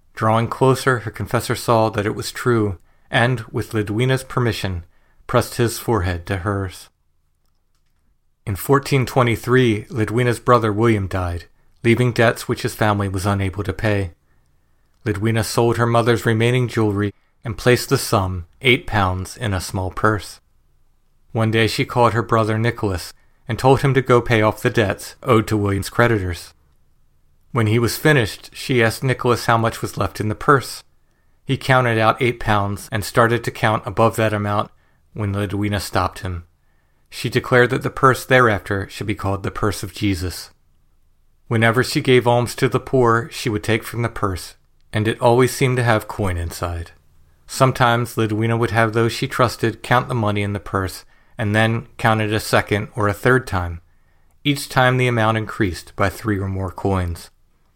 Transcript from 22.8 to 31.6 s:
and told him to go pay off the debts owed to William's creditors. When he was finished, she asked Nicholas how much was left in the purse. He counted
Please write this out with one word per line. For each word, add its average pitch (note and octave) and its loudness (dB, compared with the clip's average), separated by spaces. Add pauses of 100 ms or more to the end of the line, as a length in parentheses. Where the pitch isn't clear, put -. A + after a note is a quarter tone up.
and A2+ -4
told C3+ 4
him C#3 2
to C3 2
go A#2+ 4
pay A2+ 2
off G#2+ 0
the A#2+ 0
debts G#2+ -2
owed A2 2
to A2 0
William's G2+ -2
creditors. G#2 0 (1000)
When A2+ 2
he A2+ 2
was A#2 0
finished, C#3+ 0
she B2 0
asked A2 0
Nicholas B2 0
how A#2 4
much A2+ -2
was - -8
left - -6
in G#2+ -4
the G#2+ -4
purse. - 0 (600)
He C3+ -2
counted B2 2